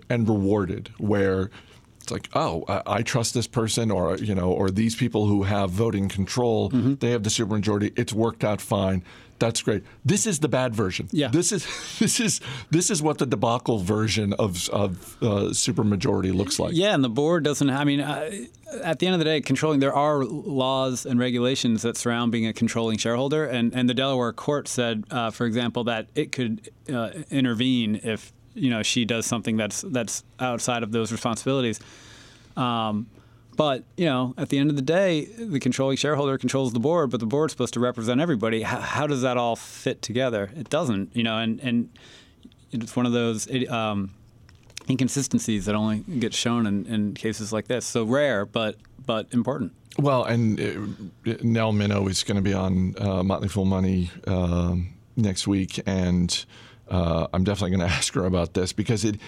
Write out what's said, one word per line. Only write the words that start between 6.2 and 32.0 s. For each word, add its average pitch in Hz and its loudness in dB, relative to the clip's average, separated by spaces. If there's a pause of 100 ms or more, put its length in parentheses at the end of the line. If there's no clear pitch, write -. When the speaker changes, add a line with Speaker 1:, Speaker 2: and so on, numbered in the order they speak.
Speaker 2:
Mm-hmm. 127 2
Speaker 1:
they 123 0
have 120 0
the 110 0
supermajority. 104 0
It's 117 0
worked 110 0
out 104 0
fine. 95 0 (360)
That's 113 0
great. 107 0 (220)
This 196 2
is 175 -2
the 147 0
bad 127 0
version. 98 -2
Speaker 2:
Yeah. 147 0
Speaker 1:
This 160 2
is, 196 -2 (160)
<laughs> - -12
this - 2
is, 220 0 (300)
this 170 4
is 170 0
what 151 2
the 156 0
debacle 117 0
version 104 0
of, 90 -2
of, 101 -2
uh, 127 0 (240)
supermajority 101 0
looks 92 0
like. 85 0
Speaker 2:
Yeah, 190 2
and 147 4
the 131 2
board 151 2
doesn't, 143 2
I 135 0
mean, 143 2
uh, 147 -4 (500)
at 165 -2
the 180 2
end 185 4
of 180 4
the 160 4
day, 156 2
controlling, 147 2
there 135 4
are 143 4
laws 131 0
and 127 2
regulations 123 2
that 113 -2
surround 120 0
being 113 0
a 110 -2
controlling 113 0
shareholder, 135 0
and, 117 0
and 123 2
the 123 2
Delaware 127 0
court - -2
said, 117 0
uh, 117 -2
for 120 -2
example, 120 0
that 110 -2
it 147 -2
could, 113 -4 (200)
uh, 117 -4 (180)
intervene 123 0
if, 110 -6 (220)
you 151 0
know, 110 0
she 123 0
does 110 -2
something 113 -2
that's, 107 -2
that's 123 -4 (160)
outside 120 -2
of 107 -6
those 113 0
responsibilities. 117 -2 (760)